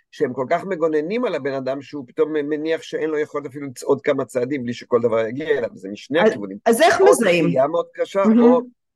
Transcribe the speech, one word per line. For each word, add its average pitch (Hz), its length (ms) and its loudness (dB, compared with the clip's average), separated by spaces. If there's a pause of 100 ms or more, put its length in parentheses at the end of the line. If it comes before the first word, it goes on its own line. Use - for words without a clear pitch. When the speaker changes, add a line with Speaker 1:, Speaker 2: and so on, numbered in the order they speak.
(100)
Speaker 1:
שהם 131 220 -2
כל 127 180 -4
כך 170 140 0
מגוננים 165 600 -2
על 196 100 -2
הבן 139 180 -4
אדם, 135 300 -4
שהוא 143 260 -14
פתאום 151 240 0
מניח 156 500 -2
שאין 156 280 -6
לו 151 80 -4
יכולת 143 280 -6
אפילו 143 200 -12
לצעוד 131 340 -2
כמה 139 240 -2
צעדים, 127 380 -4
בלי 120 100 -6
שכל 117 300 0
דבר 113 240 2
יגיע 143 320 -2
אליו, 110 160 -4
זה 95 140 -14
משני 135 340 -2
Speaker 2:
אז, 220 60 6
Speaker 1:
הכיוונים. 101 380 -6
Speaker 2:
אז 233 140 4
איך 339 200 4
Speaker 1:
או 392 100 8
Speaker 2:
מזהים? 185 340 4
Speaker 1:
דחייה 165 220 2
מאוד 170 280 -2
קשה, 196 300 -2
Speaker 2:
מהמם. 226 180 4
Speaker 1:
או, 247 180 6 (360)